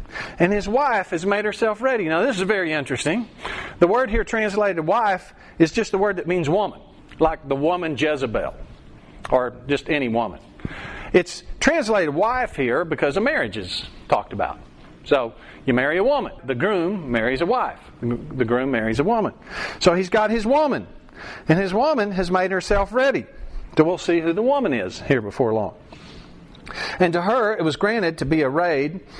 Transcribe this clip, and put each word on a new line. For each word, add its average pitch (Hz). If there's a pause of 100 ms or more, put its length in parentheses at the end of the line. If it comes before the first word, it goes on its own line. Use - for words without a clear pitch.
(380)
And 175
his 196
wife 226
has 170
made 202
herself 214
ready. 247
Now, 160
this 254
is 185
very 185
interesting. 151 (500)
The 175
word 233
here 220
translated 202
wife 185 (240)
is 160
just 226
the 190
word 202
that 165
means 170
woman, 190 (380)
like 160
the 135
woman 160
Jezebel, 123 (760)
or 123 (100)
just 139
any 147
woman. 110 (760)
It's - (180)
translated 214
wife 233
here 135
because 156
a 196
marriage 214
is 95 (240)
talked 110
about. - (460)
So 123 (320)
you 135
marry 135
a 190
woman. 254 (120)
The 127
groom 175
marries 120
a 170
wife. 208 (220)
The 123
groom 123
marries 113
a 147
woman. 214 (460)
So 170
he's 180
got 214
his 220
woman. 247 (640)
And 160
his 190
woman 226
has 180
made 185
herself 196
ready. 247 (520)
So 160
we'll 170
see 170
who 165
the 196
woman 254
is 95
here 131
before 110
long. 107 (1200)
And 170
to 175
her 214
it 170
was 151
granted 196
to 160
be 156
arrayed 151 (200)